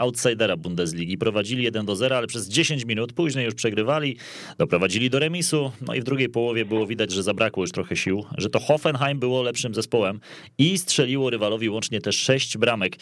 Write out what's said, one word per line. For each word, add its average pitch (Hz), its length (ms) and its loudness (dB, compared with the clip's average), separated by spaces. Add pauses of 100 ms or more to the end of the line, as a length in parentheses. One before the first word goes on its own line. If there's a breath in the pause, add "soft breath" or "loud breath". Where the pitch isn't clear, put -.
outsidera 117 560 2
Bundesligi. 85 600 -2
Prowadzili 110 460 0
jeden 107 220 -2
do 101 100 0
zera, 131 200 2
ale 120 100 0
przez 110 220 -8
dziesięć 143 360 2
minut, 117 280 -2
później 139 320 0
już 113 100 -2
przegrywali, 123 600 0 (420 loud breath)
doprowadzili 92 520 2
do 131 80 2
remisu. 156 540 0 (140)
No 117 80 -4
i 131 60 -2
w 117 40 -4
drugiej 131 240 2
połowie 117 360 0
było 110 220 0
widać, 107 260 -2
że 95 100 0
zabrakło 98 400 0
już 87 100 -2
trochę 87 240 -4
sił, 98 280 0 (140)
że 101 120 -2
to 107 100 2
Hoffenheim 143 580 2
było 127 240 0
lepszym 120 320 -4
zespołem 107 460 0 (380 loud breath)
i 175 200 6
strzeliło 135 520 2
rywalowi 110 380 0
łącznie 107 320 -4
te 104 120 -2
sześć - 460 0
bramek. 110 440 2